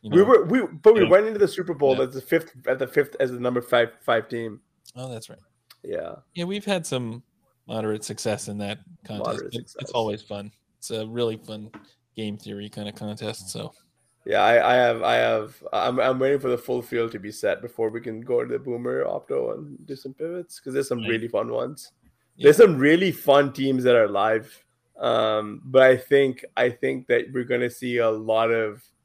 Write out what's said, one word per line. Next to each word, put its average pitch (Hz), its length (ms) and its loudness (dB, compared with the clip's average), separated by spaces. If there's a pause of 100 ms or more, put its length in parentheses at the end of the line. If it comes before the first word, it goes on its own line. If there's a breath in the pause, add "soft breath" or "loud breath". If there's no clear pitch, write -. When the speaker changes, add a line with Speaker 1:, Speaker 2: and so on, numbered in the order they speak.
Speaker 1:
you 110 80 -10
Speaker 2:
We 160 60 4
Speaker 1:
know, 196 80 8
Speaker 2:
were, 214 200 6
we, 233 160 2 (220)
but 220 100 10
we 214 100 6
Speaker 1:
yeah. 151 60 2
Speaker 2:
went 202 160 6
into 220 140 -4
the 196 80 4
Super 170 260 -6
Bowl 135 220 2
Speaker 1:
Yeah. 131 80 0
Speaker 2:
as 131 100 -4
the 131 80 -10
fifth, 160 300 -2 (160)
at 131 120 -2
the 135 60 -2
fifth, 139 340 -2
as 127 120 0
the 123 80 -10
number 123 220 -2
five, 120 280 2 (120)
five 113 280 -2
team. 113 300 -8 (360)
Speaker 1:
Oh, 127 140 -12
that's 113 200 -14
right. - 100 -20 (440)
Speaker 2:
Yeah. 82 320 -10 (200)
Speaker 1:
Yeah, 175 80 -6
we've 202 220 -6
had 190 200 -2
some 120 380 -6 (440)
moderate 110 360 -4
success 107 460 -6
in 104 100 -8
that 101 180 -8 (260)
contest. 110 240 -8
Speaker 2:
Moderate - 280 -8
Speaker 1:
It, 120 60 -8
it's - 120 -20
Speaker 2:
success. - 180 -14
Speaker 1:
always 110 300 -4
fun. 101 300 -14 (260)
It's - 140 -14
a 110 160 -8
really 113 300 -4
fun 107 340 -16 (440 soft breath)
game 104 220 -8
theory 104 320 -14
kind 104 180 -12
of 101 80 -12
contest. 104 540 -12
So 107 240 -12 (520)
Speaker 2:
Yeah, 101 180 0
I, 117 300 4
I - 20 4
have, 120 280 2
I 120 120 2
have, 113 480 -2 (100)
I'm, 123 260 -2
I'm 127 200 0
waiting 135 200 0
for 131 100 -4
the 123 80 0
full 123 260 -6
field 117 300 -4
to 104 60 -12
be 104 120 -14
set 98 320 -4
before 113 260 -6
we 113 100 -8
can 113 220 -10
go 120 240 -2
to - 80 -14
the 120 60 -4
Boomer 123 460 -6
Opto - 500 -6
and 143 320 -16
do 139 80 -10
some 135 180 -16
pivots, 175 460 -12
'cause 135 160 -12
there's 135 120 -2
some 120 120 -4
Speaker 1:
Right. 113 100 -6
Speaker 2:
really 113 180 -4
fun 117 240 -4
ones. 123 400 -8 (440)
Speaker 1:
Yeah. - 80 -10
Speaker 2:
There's 147 140 10
some 190 200 10
really 160 340 4
fun 143 400 4
teams 131 320 -2
that 123 120 6
are 110 120 6
live, 107 560 -2 (360)
um, 110 680 -2
but 131 180 6
I 127 140 8
think, 139 480 0 (100)
I 120 140 2
think 131 380 -6
that 120 260 0
we're 123 100 -4
gonna 123 260 -2
see 120 280 -6
a 117 120 2
lot 110 400 0
of 110 320 -2 (240)